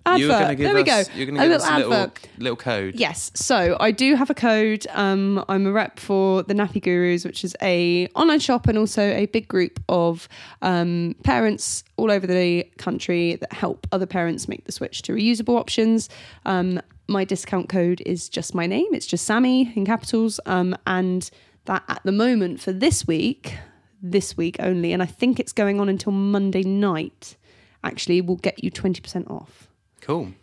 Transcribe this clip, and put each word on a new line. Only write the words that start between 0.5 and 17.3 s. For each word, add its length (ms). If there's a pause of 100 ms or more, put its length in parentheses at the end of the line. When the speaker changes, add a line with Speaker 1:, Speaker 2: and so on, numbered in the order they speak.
Speaker 1:
give 120
Speaker 2:
There 160
we 60
Speaker 1:
us, 200
Speaker 2:
go. 60
Speaker 1:
you're 100
gonna 140
Speaker 2:
A 40
Speaker 1:
give 80
Speaker 2:
little 140
Speaker 1:
us 60
a 60
little, 160
Speaker 2:
advert. 260 (180)
Speaker 1:
little 180
code. 400
Speaker 2:
Yes. 400
So 440
I 120
do 240
have 140
a 40
code. 580
Um, 580
I'm 180
a 40
rep 280
for 440
the 100
Nappy 280
Gurus, 440
which 180
is 180
a 540
online 240
shop 280
and 100
also 240 (100)
a 160
big 220
group 300 (100)
of, 400 (320)
um, 600
parents 600 (140)
all 140
over 140
the 380 (140)
country 580
that 160
help 400
other 140
parents 420
make 180
the 60
switch 320
to 100
reusable 460
options. 500 (360)
Um, 360 (260)
my 180
discount 440